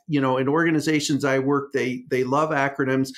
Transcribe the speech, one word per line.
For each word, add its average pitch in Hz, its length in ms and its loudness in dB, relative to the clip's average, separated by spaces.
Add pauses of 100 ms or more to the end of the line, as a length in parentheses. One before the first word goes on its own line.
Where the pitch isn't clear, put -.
you 143 140 0
know, 131 160 2
in 131 100 0
organizations 151 800 0
I 135 140 2
work, 139 340 0
they, 127 380 -2
they 127 120 2
love 143 280 0
acronyms. 135 680 0